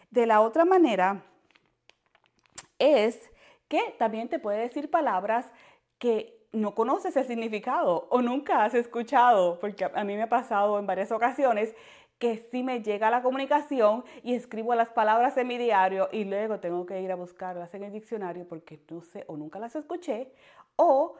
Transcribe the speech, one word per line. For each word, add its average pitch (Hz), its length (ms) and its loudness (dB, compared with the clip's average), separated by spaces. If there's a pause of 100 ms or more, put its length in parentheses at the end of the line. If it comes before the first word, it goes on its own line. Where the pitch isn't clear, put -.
de 233 160 2
la 220 140 6
otra 226 240 4
manera 220 640 4 (1500)
es 233 500 4 (380)
que 403 320 -2
también 226 300 -2
te 330 100 -4
puede 208 220 -4
decir 262 280 -6
palabras 233 600 0 (480)
que - 540 -4
no 208 220 -2
conoces 302 420 0
el 262 80 0
significado 226 840 -2
o 247 120 2
nunca 254 420 0
has 214 100 0
escuchado, 233 840 2
porque 208 240 -6
a, - 120 -4
a 208 100 -2
mí 202 100 -6
me 214 80 -4
ha 226 60 -6
pasado 214 500 0
en 208 80 -6
varias 196 240 -4
ocasiones 233 640 0 (440)
que 233 180 -2
sí 254 260 -8
me 254 180 -4
llega 214 300 0
la 247 100 2
comunicación 262 840 0 (180)
y 240 120 -2
escribo 226 400 -4
las 226 160 0
palabras 233 440 2
en 247 120 0
mi 247 100 -6
diario 190 520 2
y 214 140 -4
luego 202 380 -4
tengo 175 240 -6
que 185 160 -8
ir 185 100 -6
a 185 40 -4
buscarlas 180 580 -12
en 196 100 -12
el 208 80 -14
diccionario 196 560 -10
porque 160 320 -18 (100)
no 170 120 -12
sé - 260 -18
o 165 80 -12
nunca 151 240 -12
las 233 160 -12
escuché 302 560 -8 (440)
o 311 440 2